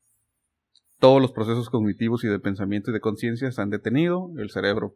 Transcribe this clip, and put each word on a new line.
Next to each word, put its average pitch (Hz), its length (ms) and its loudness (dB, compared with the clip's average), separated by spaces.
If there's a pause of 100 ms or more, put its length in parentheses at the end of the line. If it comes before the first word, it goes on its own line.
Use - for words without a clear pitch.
(1000)
todos 135 240 8
los 123 100 0
procesos 117 380 -4
cognitivos 113 540 0
y 113 40 0
de 101 100 0
pensamiento 101 520 -4
y 110 40 -2
de 107 60 -2
conciencia 117 500 -4
se 113 120 -6
han 101 80 -4
detenido, 170 680 0
el 107 140 -8
cerebro 101 460 -2